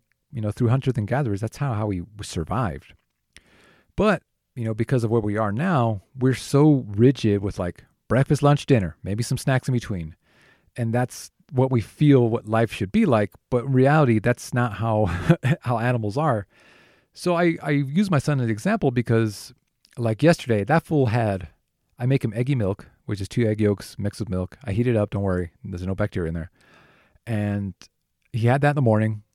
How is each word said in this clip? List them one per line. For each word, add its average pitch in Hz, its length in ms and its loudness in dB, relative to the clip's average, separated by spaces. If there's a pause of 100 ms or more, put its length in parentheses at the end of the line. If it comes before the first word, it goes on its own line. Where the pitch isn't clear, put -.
(320)
you 123 100 -10
know, 107 100 -2
through 117 180 0
hunters 131 280 0
and 104 100 -2
gatherers, 113 340 -2
that's 117 160 -8
how, 143 160 -4
how 107 140 -4
we 95 140 -4 (200)
survived. 95 720 -6 (1040)
But, 196 280 0 (320)
you 120 100 -6
know, 113 80 -2
because 117 300 0
of 110 80 -2
where 117 100 2
we 104 160 -2
are 107 140 0
now, 117 500 0 (160)
we're 131 160 2
so 139 540 2
rigid 104 560 2
with, 101 160 -4
like, 87 240 -6 (240)
breakfast, 139 340 2
lunch, 143 240 4
dinner, 98 380 2
maybe 101 180 -4
some 127 160 -4
snacks 131 300 -2
in 135 60 0
between. 90 420 -4 (600)
And 117 160 -4
that's 120 380 -4 (220)
what 131 180 2
we 123 120 2
feel 135 480 4
what 110 180 -4
life 110 260 0
should 98 180 -6
be 226 140 2
like. 110 260 2 (200)
But 123 140 0
in 139 80 -2
reality, 131 440 4
that's 120 380 -2
not 120 180 -2
how, 107 320 0 (300)
<laughs> 131 240 -2
how 123 180 -2
animals 113 400 -2
are. 139 300 0 (640)
So 180 220 -2
I, 170 260 2
I 156 100 -4
use 147 380 0
my 165 80 2
son 139 220 0
as 123 60 0
an 113 60 0
example 175 380 -2
because, 113 640 -2 (440)
like, 113 260 -2
yesterday, 120 400 2
that 147 200 0
fool 143 240 0
had, 101 420 -2 (500)
I 123 80 -2
make 135 180 0
him 113 100 -4
eggy 127 200 -2
milk, 101 340 -4 (160)
which 101 160 -6
is 98 80 -8
two 120 160 0
egg 107 160 0
yolks 101 380 0
mixed 98 200 -6
with - 100 -8
milk. 92 360 -6
I 98 60 -6
heat 117 160 0
it 120 80 2
up, 104 160 0
don't 101 100 -4
worry, 90 300 -2 (120)
there's 90 220 -8
no 95 80 -4
bacteria 92 360 -4
in 82 40 -4
there. 82 160 -8 (800)
And 104 480 -4 (560)
he 113 160 0
had 135 140 2
that 147 100 4
in 143 40 -2
the 151 60 0
morning. 107 400 2 (120)